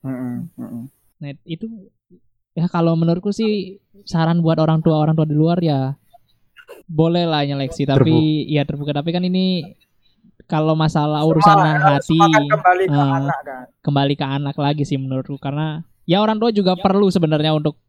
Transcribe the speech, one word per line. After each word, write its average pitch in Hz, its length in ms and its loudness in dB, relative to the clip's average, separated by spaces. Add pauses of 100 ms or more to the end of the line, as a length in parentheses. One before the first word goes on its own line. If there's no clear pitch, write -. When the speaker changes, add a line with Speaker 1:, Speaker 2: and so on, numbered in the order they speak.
Speaker 1:
Mm-mm, 127 520 -10
mm-mm. 117 300 -12 (340)
Speaker 2:
Nah, 143 120 -14 (140)
itu 170 240 -10 (840)
ya 165 140 -2
kalau 165 280 0
menurutku 170 360 0
sih 202 460 -4 (260)
saran 170 360 0
buat 165 180 2
orang 160 220 2
tua, 156 180 2
orang 151 160 2
tua 160 100 2
di 156 100 -2
luar 160 260 2
ya 139 400 -2 (880)
boleh 170 380 2
lah 151 200 0
nyeleksi, 139 400 -4
tapi 147 280 4 (300)
Speaker 3:
Terbuka. - 80 -8
Speaker 2:
ya 147 140 0
terbuka. 147 300 -6
Tapi 147 180 -4
kan 175 100 -2
ini 185 540 -2 (680)
kalau 156 280 0
masalah 151 460 0
Speaker 1:
Semua, 156 100 2
Speaker 2:
urusan 170 280 6
Speaker 1:
eh, 156 240 2
Speaker 2:
hati, 143 340 2
Speaker 1:
semua 165 140 6
kan 160 200 4
kembali 180 360 2
ke 151 120 0
Speaker 2:
eh, 139 160 2
Speaker 1:
anak 139 280 -4
kan. 127 220 -14 (180)
Speaker 2:
kembali 143 320 0
ke 143 120 -4
anak 139 320 -6
lagi 147 260 -2
sih 139 120 -4
menurutku, 131 420 -6
karena 147 300 -6 (360)
ya 175 160 0
orang 220 180 0
tua 226 120 0
juga 196 240 0
Speaker 1:
Ya. 180 80 -4
Speaker 2:
perlu 196 280 2
sebenarnya 156 440 0
untuk 151 220 -2 (140)